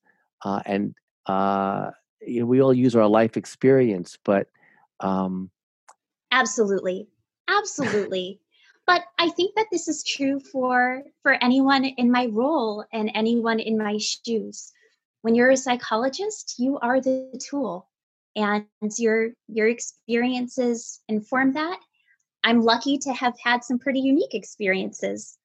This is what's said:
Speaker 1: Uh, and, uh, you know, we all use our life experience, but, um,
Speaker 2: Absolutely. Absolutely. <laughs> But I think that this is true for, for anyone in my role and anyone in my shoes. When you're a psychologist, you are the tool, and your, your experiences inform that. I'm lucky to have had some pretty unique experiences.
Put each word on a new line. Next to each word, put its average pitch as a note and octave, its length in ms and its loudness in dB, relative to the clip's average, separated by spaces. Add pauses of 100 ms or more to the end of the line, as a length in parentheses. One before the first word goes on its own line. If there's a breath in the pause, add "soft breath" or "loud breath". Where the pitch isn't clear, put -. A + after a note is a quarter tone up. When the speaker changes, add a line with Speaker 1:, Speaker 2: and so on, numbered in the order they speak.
(440)
Speaker 1:
Uh, G2 220 -4
and, G2+ 280 -2 (340)
uh, G2 640 -2 (300)
you A#2+ 180 -6
know, A#2+ 60 0
we B2+ 160 4
all C3+ 120 6
use B2+ 220 2
our A2 120 6
life A2 300 4
experience, A#2 840 0
but, G2+ 240 2 (520 soft breath)
um, F#2 500 -4 (840)
Speaker 2:
Absolutely. G3+ 760 -2 (400)
Absolutely. G#3 1000 -2
<laughs> - 40 -20 (360 soft breath)
But F4 200 2 (120)
I E4+ 120 2
think F4+ 260 -2
that A4 160 0
this F4 160 -4
is D4+ 160 -4
true C#4 380 -4
for, B3+ 600 0 (180)
for C4+ 200 2
anyone C4+ 440 4
in B3 260 2
my B3 140 2
role A3+ 680 -2
and G#3+ 240 -4
anyone A3+ 460 0
in A3 160 -2
my G#3+ 200 -2
shoes. G#3+ 760 -6 (480)
When A3+ 140 2
you're B3 160 6
a C4+ 40 6
psychologist, C4 1040 -4
you C4+ 200 0
are B3 200 0
the C4 320 -2 (100)
tool, G#3 460 -6 (480)
and G#3 300 0 (320)
your, A3+ 320 2 (180)
your A3 220 2
experiences A#3+ 1400 -4
inform B3+ 460 0
that. D#4 260 -6 (640)
I'm A#3 180 4
lucky A#3 360 2
to C#4 160 -6
have B3 280 -2
had A#3+ 220 0
some B3 160 -2
pretty C4+ 220 -2
unique C#4 320 2
experiences. G3+ 1120 -4